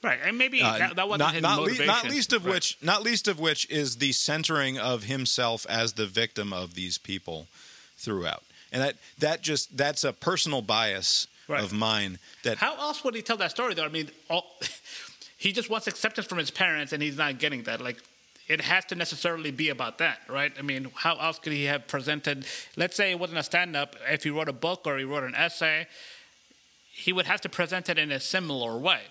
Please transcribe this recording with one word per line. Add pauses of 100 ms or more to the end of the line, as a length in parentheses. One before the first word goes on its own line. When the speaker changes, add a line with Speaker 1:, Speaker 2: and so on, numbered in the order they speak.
Speaker 1:
Right,
and
maybe
Speaker 2:
Uh,
Speaker 1:
that,
that
wasn't
Speaker 2:
not,
Speaker 1:
his
Speaker 2:
not
le-,
Speaker 1:
motivation.
Speaker 2:
not
least
of
Speaker 1:
Right.
Speaker 2:
which,
not
least
of
which
is
the
centering
of
himself
as
the
victim
of
these
people (500)
throughout, (300)
and
that, (220)
that
just,
that's
a
personal
bias (220)
Speaker 1:
Right.
Speaker 2:
of
mine. (260)
That
Speaker 1:
How
else
would
he
tell
that
story,
though?
I
mean, (220)
all, (500)
<laughs> (300)
he
just
wants
acceptance
from
his
parents,
and
he's
not
getting
that.
Like, (460)
it
has
to
necessarily
be
about
that, (100)
right?
I
mean,
how
else
could
he
have
presented, (300)
let's
say
it
wasn't
a
stand-up, (120)
if
he
wrote
a
book
or
he
wrote
an
essay, (1040)
he
would
have
to
present
it
in
a
similar
way (100)